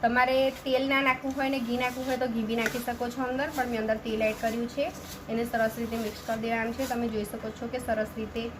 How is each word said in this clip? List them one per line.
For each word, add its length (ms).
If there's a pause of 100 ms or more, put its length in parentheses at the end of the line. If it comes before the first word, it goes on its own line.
તમારે 320 (300)
તેલ 260
ના 160
નાખવું 320
હોય 160
ને 140
ઘી 160
નાખવું 240
હોય 160
તો 100
ઘી 160
બી 100
નાખી 280
શકો 260
છો 140
અંદર, 260
પણ 160
મેં 120
અંદર 220
તેલ 240
એડ 140
કર્યું 320
છે. 100 (460)
એને 200
સરસ 300
રીતે 240
મિક્સ 220
કરી 180
દેવાનું 320
છે. 140
તમે 240
જોઈ 160
શકો 160 (100)
છો 160
કે 140
સરસ 320
રીતે 240 (160)